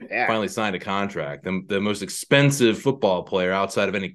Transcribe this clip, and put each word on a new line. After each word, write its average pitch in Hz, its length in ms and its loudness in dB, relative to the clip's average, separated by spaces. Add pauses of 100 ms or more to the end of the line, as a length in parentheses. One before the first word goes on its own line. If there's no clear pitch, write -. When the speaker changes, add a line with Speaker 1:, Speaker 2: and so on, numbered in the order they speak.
Speaker 1:
yeah. 113 180 -2
Speaker 2:
finally 107 220 0
signed 104 280 -2
a - 20 -8
contract. 92 680 -4
The, 92 220 -2
the 101 140 -2
most 104 200 -2
expensive 135 800 2
football 98 440 0
player 92 280 0
outside 98 380 0
of 95 40 -4
any 95 200 -4